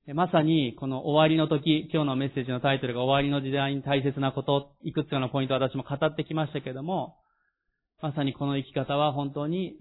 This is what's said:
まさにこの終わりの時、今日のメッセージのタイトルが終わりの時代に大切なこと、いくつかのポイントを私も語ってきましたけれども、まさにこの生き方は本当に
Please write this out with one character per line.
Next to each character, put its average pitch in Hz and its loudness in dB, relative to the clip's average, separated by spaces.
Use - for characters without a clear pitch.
ま 175 2
さ 165 4
に 151 4
こ 135 -6
の 131 -4
終 151 4
わ 156 8
り 160 4
の 156 2
時、 151 2
今 156 2
日 - 0
の 135 0
メ 135 0
ッ 131 -6
セ 135 -2
ー - -2
ジ 131 -6
の 123 -2
タ 139 2
イ 131 -2
ト 135 -4
ル 120 -2
が 123 -2
終 131 2
わ 139 6
り 143 0
の 143 0
時 135 -4
代 139 0
に 135 -4
大 139 0
切 139 0
な 135 0
こ 135 -4
と、 139 0
い - -8
く 147 -2
つ - -20
か 143 -2
の 127 -2
ポ 139 0
イ 131 -2
ン - -4
ト 135 0
を 131 2
私 131 0
も 131 -4
語 143 -2
っ 156 0
て 156 -4
き 156 -8
ま 156 0
し - -8
た 147 -4
け 135 -10
れ 127 -8
ど 135 -10
も、 160 -6
ま 147 -4
さ 151 -2
に 135 0
こ 143 -4
の 139 0
生 131 -6
き - -14
方 143 -2
は 147 2
本 139 -4
当 147 -4
に 180 -4